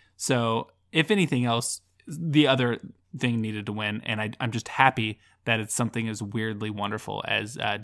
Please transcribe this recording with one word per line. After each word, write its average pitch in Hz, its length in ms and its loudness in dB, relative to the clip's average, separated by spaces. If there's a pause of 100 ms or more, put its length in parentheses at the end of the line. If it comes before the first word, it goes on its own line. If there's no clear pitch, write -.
(180)
So, 117 500 0 (240)
if 160 200 2
anything 147 340 4
else, 117 360 0 (260)
the 151 400 4
other 131 320 4 (380)
thing 120 240 0
needed 107 260 -4
to 104 60 -4
win, 104 320 -2
and 107 160 -2
I, 107 180 -4
I'm 120 120 -2
just 113 160 -4
happy 120 520 2 (260)
that 113 140 2
it's 104 140 -6
something 117 360 0
as 107 120 -6
weirdly 107 480 -4
wonderful 101 580 -4
as, 107 300 -2
uh, 104 260 -2